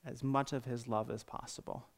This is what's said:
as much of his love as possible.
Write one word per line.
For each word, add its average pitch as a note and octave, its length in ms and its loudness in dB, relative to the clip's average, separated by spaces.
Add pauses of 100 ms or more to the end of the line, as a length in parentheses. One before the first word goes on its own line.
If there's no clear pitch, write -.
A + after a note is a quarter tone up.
as B2 180 -6
much C3+ 300 4
of B2+ 140 -2
his A#2+ 200 -2
love A2 240 2
as A2+ 120 -2
possible. - 640 -8 (120)